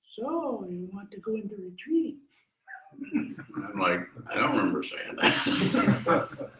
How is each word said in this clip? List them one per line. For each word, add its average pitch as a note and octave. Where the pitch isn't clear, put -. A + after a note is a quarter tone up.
So B3+
you F3+
want G3+
to G3+
go A3
into G#3
retreat? F#3+
And -
I'm G2
like, F2+
I -
don't A2
remember -
saying -
that. -
<laughs> -